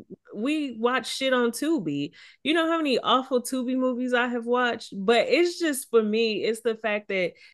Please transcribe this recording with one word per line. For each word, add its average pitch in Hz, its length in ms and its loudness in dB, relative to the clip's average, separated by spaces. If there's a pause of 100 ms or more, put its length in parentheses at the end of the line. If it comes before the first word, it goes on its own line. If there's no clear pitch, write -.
(340)
we 269 440 -4
watch 240 360 -2
shit 262 200 0
on 240 160 2
Tubi. 180 640 -2 (300)
You 285 120 2
know 330 160 2
how 330 80 2
many 285 200 2
awful 247 440 2
Tubi 254 340 -2
movies 254 380 0
I 247 140 2
have 240 180 -4
watched? 240 500 0
But 202 320 4
it's 349 300 2
just, 302 320 -2
for 226 120 6
me, 214 400 0
it's 220 200 -4
the 226 140 -2
fact 208 320 -4
that 185 240 -2 (220)